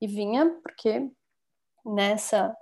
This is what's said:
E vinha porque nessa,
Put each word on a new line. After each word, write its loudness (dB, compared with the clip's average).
E -4
vinha 0
porque -2
nessa, 0